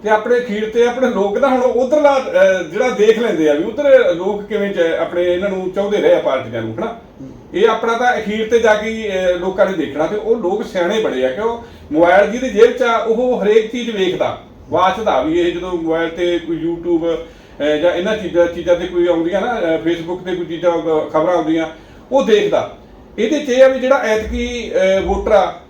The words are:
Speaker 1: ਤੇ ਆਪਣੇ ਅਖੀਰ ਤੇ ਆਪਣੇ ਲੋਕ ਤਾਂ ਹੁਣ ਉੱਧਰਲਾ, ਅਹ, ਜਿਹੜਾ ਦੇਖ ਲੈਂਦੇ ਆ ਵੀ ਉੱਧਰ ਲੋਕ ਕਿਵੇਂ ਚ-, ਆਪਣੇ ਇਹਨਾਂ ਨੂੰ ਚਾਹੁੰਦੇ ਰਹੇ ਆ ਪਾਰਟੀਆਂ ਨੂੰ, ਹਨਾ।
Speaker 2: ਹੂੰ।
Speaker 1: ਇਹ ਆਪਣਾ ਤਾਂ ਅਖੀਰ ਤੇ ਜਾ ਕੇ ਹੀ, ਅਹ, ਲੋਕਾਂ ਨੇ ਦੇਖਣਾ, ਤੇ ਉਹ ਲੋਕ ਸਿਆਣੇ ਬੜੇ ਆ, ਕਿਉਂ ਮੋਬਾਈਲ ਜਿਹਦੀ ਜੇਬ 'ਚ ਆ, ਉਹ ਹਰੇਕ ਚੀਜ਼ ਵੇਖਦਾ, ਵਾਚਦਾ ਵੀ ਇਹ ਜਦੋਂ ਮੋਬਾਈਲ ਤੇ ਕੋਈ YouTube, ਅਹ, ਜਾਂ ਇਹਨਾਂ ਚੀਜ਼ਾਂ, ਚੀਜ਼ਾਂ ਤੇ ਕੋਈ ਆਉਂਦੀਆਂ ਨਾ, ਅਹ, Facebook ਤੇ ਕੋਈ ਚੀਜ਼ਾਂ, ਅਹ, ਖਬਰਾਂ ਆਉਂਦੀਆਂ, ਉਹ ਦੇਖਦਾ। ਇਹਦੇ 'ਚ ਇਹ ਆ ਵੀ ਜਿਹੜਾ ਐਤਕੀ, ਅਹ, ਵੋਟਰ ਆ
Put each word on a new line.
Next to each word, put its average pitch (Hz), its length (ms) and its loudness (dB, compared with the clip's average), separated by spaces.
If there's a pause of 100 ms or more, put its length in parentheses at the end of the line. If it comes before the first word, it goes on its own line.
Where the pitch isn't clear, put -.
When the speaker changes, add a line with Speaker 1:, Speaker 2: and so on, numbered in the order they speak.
Speaker 1:
ਤੇ 202 60 -4
ਆਪਣੇ 226 300 2
ਅਖੀਰ 214 360 -4
ਤੇ 240 120 4
ਆਪਣੇ 240 220 0
ਲੋਕ 202 300 0
ਤਾਂ 269 120 2
ਹੁਣ 254 100 2
ਉੱਧਰਲਾ, 262 580 2
ਅਹ, 185 440 2
ਜਿਹੜਾ 190 260 -2
ਦੇਖ 214 300 4
ਲੈਂਦੇ 180 300 0
ਆ 143 60 4
ਵੀ 160 100 -2
ਉੱਧਰ 240 500 4
ਲੋਕ 202 280 -4
ਕਿਵੇਂ 202 320 -4
ਚ-, 175 40 -4
ਆਪਣੇ 175 560 0
ਇਹਨਾਂ 190 160 -2
ਨੂੰ 185 200 -4
ਚਾਹੁੰਦੇ 202 280 -2
ਰਹੇ 170 160 4
ਆ 160 40 2
ਪਾਰਟੀਆਂ 120 440 -4
ਨੂੰ, 110 120 -8
ਹਨਾ। 220 120 -6
Speaker 2:
ਹੂੰ। - 420 -14 (260)
Speaker 1:
ਇਹ 208 140 4
ਆਪਣਾ 226 240 0
ਤਾਂ 233 260 0
ਅਖੀਰ 214 320 -4
ਤੇ 240 80 4
ਜਾ 214 160 4
ਕੇ 214 160 -4
ਹੀ, 220 180 -6
ਅਹ, 185 300 0
ਲੋਕਾਂ 185 280 0
ਨੇ 190 60 -4
ਦੇਖਣਾ, 151 340 -2
ਤੇ 208 100 -4
ਉਹ 220 200 0
ਲੋਕ 208 280 -2
ਸਿਆਣੇ 175 360 -2
ਬੜੇ 131 260 -2
ਆ, - 40 0
ਕਿਉਂ 233 280 -4 (340)
ਮੋਬਾਈਲ 175 380 4
ਜਿਹਦੀ 247 180 -4
ਜੇਬ 220 240 6
'ਚ 254 100 -2
ਆ, 240 140 2
ਉਹ 226 460 0
ਹਰੇਕ 214 300 2
ਚੀਜ਼ 233 180 -6
ਵੇਖਦਾ, - 480 -2 (320)
ਵਾਚਦਾ 185 520 0
ਵੀ 160 180 0
ਇਹ 170 120 0
ਜਦੋਂ 175 200 -8
ਮੋਬਾਈਲ 165 360 -2
ਤੇ 175 300 -2
ਕੋਈ 160 300 -4
YouTube, 170 380 -2
ਅਹ, - 680 -4
ਜਾਂ 170 160 2
ਇਹਨਾਂ 196 240 -2
ਚੀਜ਼ਾਂ, 175 300 0
ਚੀਜ਼ਾਂ 175 300 0
ਤੇ 180 100 -6
ਕੋਈ 175 200 0
ਆਉਂਦੀਆਂ 170 340 0
ਨਾ, - 180 -4
ਅਹ, 165 300 -2
Facebook 170 360 -4
ਤੇ 180 120 -4
ਕੋਈ 175 80 -6
ਚੀਜ਼ਾਂ, 165 280 -2
ਅਹ, 156 380 -2
ਖਬਰਾਂ 180 260 0
ਆਉਂਦੀਆਂ, 160 300 0 (460)
ਉਹ 262 100 4
ਦੇਖਦਾ। - 540 0 (420)
ਇਹਦੇ 277 200 0
'ਚ 254 100 -6
ਇਹ 254 160 6
ਆ 262 40 8
ਵੀ 262 100 0
ਜਿਹੜਾ 262 180 2
ਐਤਕੀ, 240 800 -4
ਅਹ, 190 260 2
ਵੋਟਰ 202 320 -2
ਆ 185 220 2 (160)